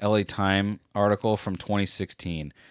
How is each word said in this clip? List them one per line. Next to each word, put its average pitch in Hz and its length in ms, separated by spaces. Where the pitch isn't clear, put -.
L 104 140
A 104 80
Time 98 560
article 104 440
from 95 180
twenty 101 300
sixteen. 82 680